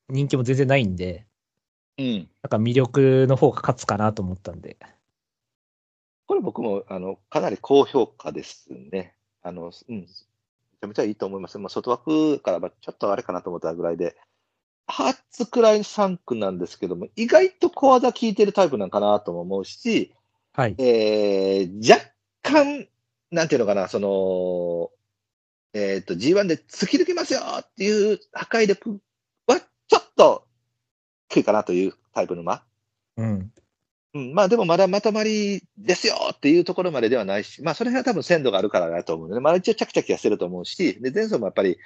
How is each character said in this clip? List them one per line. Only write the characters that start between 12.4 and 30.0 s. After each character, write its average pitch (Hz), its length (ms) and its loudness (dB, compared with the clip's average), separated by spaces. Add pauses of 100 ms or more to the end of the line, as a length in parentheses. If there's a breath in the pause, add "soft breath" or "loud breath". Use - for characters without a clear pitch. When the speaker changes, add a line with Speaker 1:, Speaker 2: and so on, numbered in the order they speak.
Speaker 2:
ら、 85 80 -4
ま 87 80 -6
あ、 - 120 -12
ち - 100 -16
ょ - 20 -20
っ - 60 -20
と 104 140 -2
あ 98 40 0
れ 123 80 -8
か - 80 -8
な 90 100 -6
と 92 80 -10
思 87 60 -8
っ 82 40 -10
た 82 140 -6
ぐ 87 80 -8
ら 85 100 -2
い 82 40 -4
で、 85 200 -4 (760 soft breath)
ハ 262 200 -2
ー 262 60 -6 (140)
ツ 233 160 -6
ク 240 160 0
ラ 214 120 8
イ 214 60 2
ン 208 40 -6
三 190 340 -2
区 - 160 -6
な 104 160 -2
ん 92 80 -8
で 87 80 -6
す - 120 -20
け 95 100 -6
ど 87 80 -6
も、 90 100 -10 (100)
意 226 100 -2
外 370 260 6
と - 180 -2
小 269 200 2
技 254 220 4
効 - 100 -16
い 220 120 -2
て 220 100 4
る 202 80 0
タ 196 120 4
イ 160 60 2
プ 131 60 -2
な 101 100 -4
ん 90 40 -12
か 104 100 0
な 104 200 2
と 87 120 -8
も 87 80 -8
思 95 200 -6
う 95 40 -8
し、 185 480 -4 (400)
Speaker 1:
は 131 140 0
い。 98 120 -4
Speaker 2:
え 104 920 2
ー、 107 200 0
若 - 200 6 (320)
干、 285 460 0 (420)
な 165 140 0
ん 160 40 -4
て 151 60 2
い 135 40 2
う - 20 2
の 110 60 2
か 101 80 0
な、 95 140 0
そ 107 120 -4
の、 90 920 -2 (800)
え 98 260 -4
ー 92 60 -10
と、 92 120 -6
ジ 110 140 0
ー 180 40 4
ワ 202 80 4
ン 196 60 -2
で 160 80 0
突 - 320 -8
き - 80 2
抜 339 100 2
け 359 80 -2
ま 339 100 -4
す - 80 -6
よ - 80 -2 (200)
っ - 160 -20
て 190 80 -6
い 208 300 2
う - 40 -4 (140)
破 - 260 -4
壊 220 80 4
力 202 340 -4 (460)
は 285 140 4
ち - 340 -2
ょ - 40 4
っ - 40 0 (140)